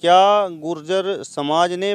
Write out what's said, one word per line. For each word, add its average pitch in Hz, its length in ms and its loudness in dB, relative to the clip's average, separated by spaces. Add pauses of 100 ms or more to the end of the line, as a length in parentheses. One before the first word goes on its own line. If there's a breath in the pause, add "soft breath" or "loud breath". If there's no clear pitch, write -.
क्या 190 500 4
गुर्जर 165 720 -6
समाज 160 500 -2
ने 196 200 -4